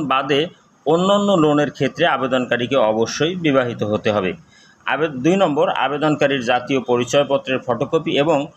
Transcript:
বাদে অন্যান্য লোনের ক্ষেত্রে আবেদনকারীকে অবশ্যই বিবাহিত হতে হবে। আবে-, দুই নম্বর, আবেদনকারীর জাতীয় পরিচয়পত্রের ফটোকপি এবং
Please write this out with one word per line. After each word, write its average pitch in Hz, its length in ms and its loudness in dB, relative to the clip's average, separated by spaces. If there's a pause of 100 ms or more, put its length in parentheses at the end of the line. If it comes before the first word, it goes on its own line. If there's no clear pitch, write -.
বাদে 139 360 0 (460)
অন্যান্য 196 460 2
লোনের 147 380 2
ক্ষেত্রে 143 360 -2
আবেদনকারীকে 127 720 -2
অবশ্যই 113 600 0
বিবাহিত 131 460 0
হতে 107 280 -2
হবে। 98 200 0 (560)
আবে-, 143 280 -2 (100)
দুই 180 120 4
নম্বর, 160 340 2
আবেদনকারীর 139 720 0
জাতীয় 123 360 0
পরিচয়পত্রের 127 880 0
ফটোকপি 143 520 -2
এবং 147 200 2 (180)